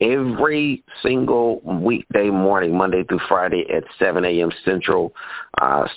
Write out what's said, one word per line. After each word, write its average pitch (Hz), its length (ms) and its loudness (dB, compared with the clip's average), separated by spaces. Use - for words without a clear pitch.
every 135 800 0
single 123 560 0
weekday 101 720 0
morning, 95 440 2
Monday 92 280 2
through 87 240 -2
Friday 90 440 0
at 78 120 0
seven 92 260 2
A 85 160 2
M 82 100 0
Central, 92 480 0
uh, 69 360 2